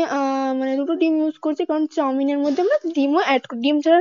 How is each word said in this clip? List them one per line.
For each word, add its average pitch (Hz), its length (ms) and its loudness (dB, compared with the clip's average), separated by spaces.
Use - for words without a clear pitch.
আহ, 269 480 -2
মানে, 262 220 -2
দুটো 277 180 -2
ডিম 330 220 2
ইউজ 311 220 -2
করছি, 311 260 -4
কারণ 311 220 -2
চাউমিনের 277 520 -2
মধ্যে 285 240 0
আমরা 539 160 0
ডিমও 302 340 0
অ্যাড 262 200 0
করি, - 180 -10
ডিম 285 200 2
ছাড়া 320 200 4